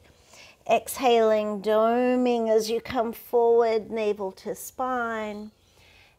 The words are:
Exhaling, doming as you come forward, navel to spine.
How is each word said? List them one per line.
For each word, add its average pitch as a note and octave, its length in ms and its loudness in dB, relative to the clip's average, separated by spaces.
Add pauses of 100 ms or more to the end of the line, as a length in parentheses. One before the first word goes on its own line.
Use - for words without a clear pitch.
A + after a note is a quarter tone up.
(680)
Exhaling, A3 960 2
doming A#3 880 2
as A3 220 2
you A#3 100 -2
come A#3 320 -4
forward, A#3 800 2
navel G#3 400 -4
to F#3 240 -12
spine. A3+ 960 -8 (680)